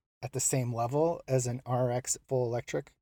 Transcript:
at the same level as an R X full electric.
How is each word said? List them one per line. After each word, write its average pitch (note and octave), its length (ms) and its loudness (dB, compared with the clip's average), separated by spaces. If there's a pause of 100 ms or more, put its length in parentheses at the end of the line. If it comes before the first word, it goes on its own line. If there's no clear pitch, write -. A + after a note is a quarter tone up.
(220)
at C3 120 -8
the B2+ 80 -2
same B2 340 0
level C#3+ 540 0
as C3 180 4
an B2 180 -4
R B2+ 240 2
X B2 280 -2 (100)
full B2+ 180 2
electric. B2+ 460 -4 (100)